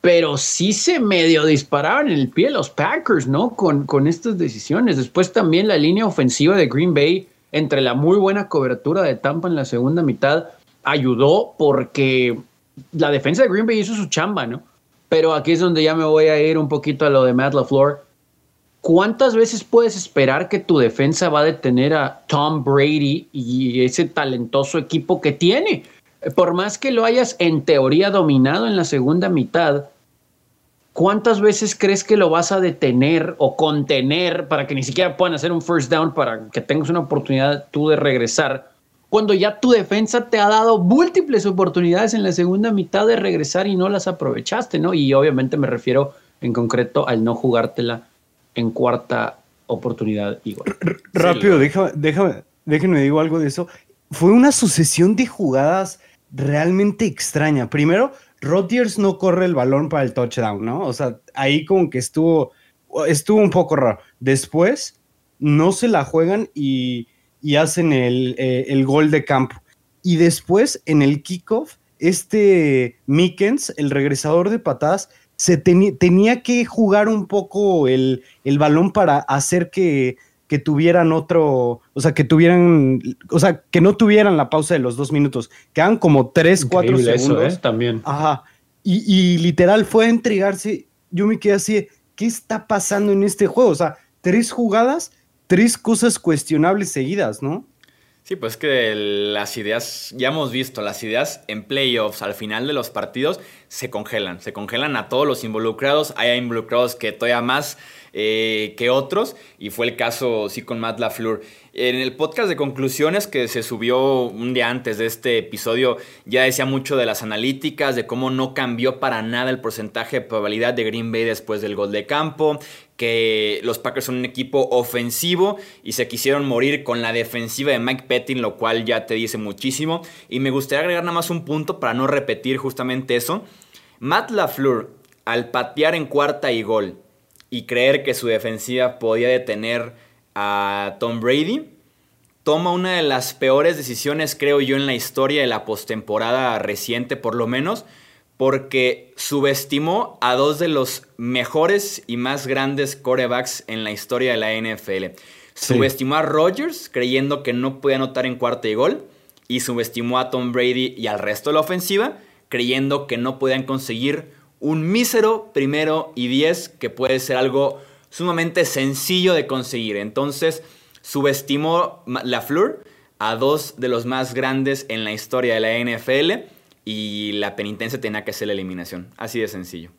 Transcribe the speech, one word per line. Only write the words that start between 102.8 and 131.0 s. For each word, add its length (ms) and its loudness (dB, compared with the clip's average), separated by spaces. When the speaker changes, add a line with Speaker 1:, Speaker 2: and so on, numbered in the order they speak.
Speaker 3:
partidos, 520 -6
se 240 -12
congelan. 500 -8
Se 120 -12
congelan 420 -6
a 140 -6
todos 180 0
los 160 -4
involucrados. 720 -2
Hay 220 0
involucrados 560 -2
que 160 -6
todavía 320 -2
más, 360 -4
eh, 640 -4
que 140 -2
otros. 440 -2
Y 120 -12
fue 160 -4
el 100 -6
caso, 520 -4
sí, 140 -12
con 160 -10
Matt 220 -6
LaFleur. 400 -4
En 240 -2
el 180 -6
podcast 340 -4
de 60 -2
conclusiones 720 -2
que 220 -4
se 160 -6
subió 640 0
un 280 -6
día 160 0
antes 280 -6
de 80 -2
este 320 -2
episodio, 580 -2
ya 180 0
decía 240 0
mucho 300 -4
de 100 0
las 160 -6
analíticas, 720 -4
de 100 -4
cómo 240 -6
no 240 -4
cambió 460 -2
para 220 -2
nada 280 -4
el 100 -6
porcentaje 600 -6
de 60 -16
probabilidad 480 -2
de 100 -4
Green 260 -6
Bay 140 -2
después 380 -6
del 120 -6
gol 160 -4
de 160 -6
campo, 520 -2
que 640 -2
los 140 -4
Packers 260 -8
son 120 -6
un 100 -6
equipo 440 -4
ofensivo 840 -2
y 100 -12
se 160 -4
quisieron 380 -2
morir 380 -2
con 160 -4
la 140 -4
defensiva 580 -4
de 60 0
Mike 280 -4
Pettin, 360 -2
lo 160 -4
cual 260 -2
ya 220 -2
te 80 -4
dice 240 -6
muchísimo. 640 -6
Y 120 -6
me 100 -2
gustaría 300 -2
agregar 220 -2